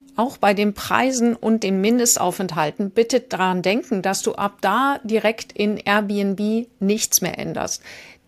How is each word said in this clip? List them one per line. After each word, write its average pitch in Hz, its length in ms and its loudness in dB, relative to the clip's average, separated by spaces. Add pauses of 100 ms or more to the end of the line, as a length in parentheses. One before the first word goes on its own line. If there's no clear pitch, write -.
(140)
Auch 247 220 -2
bei 208 160 4
den 202 220 0
Preisen 240 600 0
und 220 280 0
den 190 180 0
Mindestaufenthalten 190 1120 0
bitte 226 300 2
daran 180 420 0
denken, 190 400 0
dass 190 180 -2
du - 140 -2
ab 202 260 -4
da 254 420 2
direkt 220 480 -2
in 208 260 -2
Airbnb 208 920 0 (120)
nichts 202 420 2
mehr - 180 -4
änderst. - 420 -6 (460)